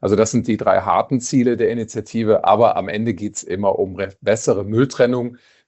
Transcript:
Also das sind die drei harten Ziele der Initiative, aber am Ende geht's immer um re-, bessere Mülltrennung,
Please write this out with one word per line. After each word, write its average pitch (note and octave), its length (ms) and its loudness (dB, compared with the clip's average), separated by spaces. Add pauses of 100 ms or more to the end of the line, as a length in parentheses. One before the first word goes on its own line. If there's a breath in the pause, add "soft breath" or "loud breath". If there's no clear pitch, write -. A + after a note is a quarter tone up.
Also G2 140 2
das G#2+ 140 2
sind A#2+ 180 -2
die A2+ 80 0
drei F#2+ 260 2
harten G2+ 380 0
Ziele A#2+ 380 0
der G#2+ 140 0
Initiative, A2 760 -2
aber G#2 320 4
am F#2 100 -4
Ende A2 280 -2
geht's G2+ 260 -8
immer F#2+ 380 -2
um F#2+ 160 -4
re-, F#2+ 260 -6
bessere G#2 420 0
Mülltrennung, A#2+ 720 0 (300 soft breath)